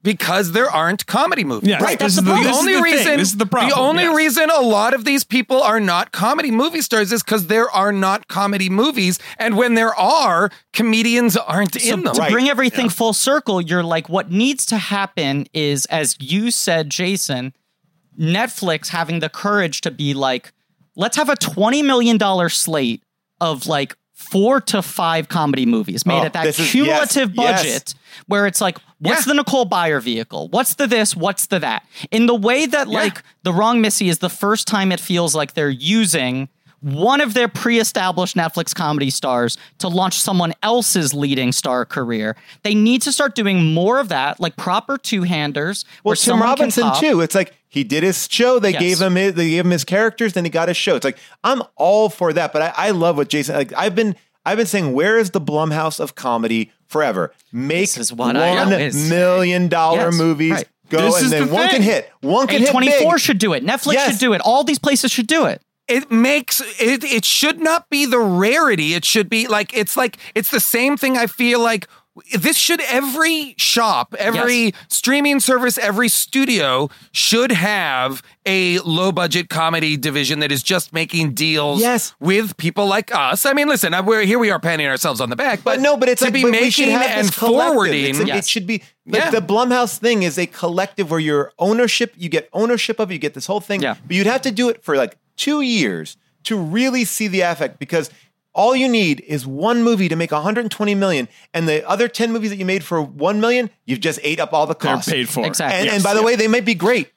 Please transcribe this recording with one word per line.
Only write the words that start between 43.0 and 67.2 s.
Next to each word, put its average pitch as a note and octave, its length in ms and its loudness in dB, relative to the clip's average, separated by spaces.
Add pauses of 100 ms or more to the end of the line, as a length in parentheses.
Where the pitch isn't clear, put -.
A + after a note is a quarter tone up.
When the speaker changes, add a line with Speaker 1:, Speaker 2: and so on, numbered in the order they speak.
Speaker 3:
to C#4+ 80 -2
start C#4 240 0
doing F#3 380 2
more G3 260 2
of A#3 100 -4
that, D3 300 -2
like E3+ 180 -4
proper A3+ 400 -4
two-handers E3+ 880 -2 (180)
Speaker 4:
Well, G#3 80 2
Speaker 3:
where - 40 2
Speaker 4:
Tim - 80 -2
Speaker 3:
someone A#3 260 4
can - 0 -
Speaker 4:
Robinson, C4+ 340 2
Speaker 3:
pop. C#3+ 160 2
Speaker 4:
too. A3 220 4
It's D#3+ 120 -2
like F#3 200 0 (140)
he C#3+ 160 -4
did C#3 200 0
his F#3 260 0
show. B3 300 4
They G3 140 2
Speaker 3:
Yes. D3+ 60 0
Speaker 4:
gave F3 220 2
him F#3+ 140 2
his, G3 180 2
they E3 160 0
gave E3+ 160 0
him F3+ 60 4
his D#3+ 120 0
characters. G#3+ 500 0
Then F3+ 100 -2
he E3 80 -4
got E3 160 0
his F3 100 -2
show. - 180 0
It's A#2 80 -4
like, C3+ 140 -2 (260)
I'm B3 200 0 (140)
all G3+ 320 4
for E3+ 240 -2
that. D#3 200 0
But D#3 80 0
I, E3 160 -2
I G3 140 0
love E3+ 260 2
what C#3+ 120 0
Jason, D3 260 -2
like, C#3+ 200 -2
I've F#3 200 -2
been, G#3+ 200 0 (300)
I've F#3+ 120 0
been A3 100 0
saying, E3 260 -2
"Where F#3+ 240 2
is G#3 140 0
the C#3+ 100 -2
Blumhouse D3+ 580 -2
of - 140 -6
comedy A2+ 580 -2 (160)
forever? A#2 460 0 (180)
Make C#3+ 300 -2 (120)
Speaker 3:
This - 40 -6
is A#2+ 160 -6
what A#2+ 240 0
I F3+ 260 2
always E3 320 2
say. C#3+ 40 0
Speaker 4:
one D#3 100 -2
million F3+ 580 2
dollar E3 420 2
Speaker 3:
Yes, E3+ 40 0
Speaker 4:
movies." D#3+ 380 0
Speaker 3:
right. - 160 -2 (220)
Speaker 4:
Go, D#3+ 120 2
Speaker 2:
This - 160 4
Speaker 4:
and - 80 2
Speaker 2:
is B3+ 60 2
Speaker 4:
then D3 160 2
Speaker 2:
the D3 60 0
Speaker 4:
one G3+ 160 2
Speaker 2:
thing. - 80 2
Speaker 4:
can A3+ 40 4
hit. G3 280 2 (120)
One A3 260 2
can D4 120 0
hit C4 100 4
Speaker 3:
A - 20 2
twenty-four C#4+ 440 4
Speaker 4:
big. D4 60 2
Speaker 3:
should A3 180 0
do G3 140 2
it. C3 120 -4
Netflix B3+ 280 0
Speaker 4:
Yes. C#4 180 2
Speaker 3:
should G#3 80 -4
do B3 140 2
it. F3 80 0
All B3+ 220 2
these C#4+ 160 0
places C#4 320 0
should A3+ 160 -2
do D#4 180 2
it. B2+ 140 -2 (300)
Speaker 1:
It B3+ 220 0
makes B3 480 2 (220)
it, A#3+ 240 2
it A#3+ 180 0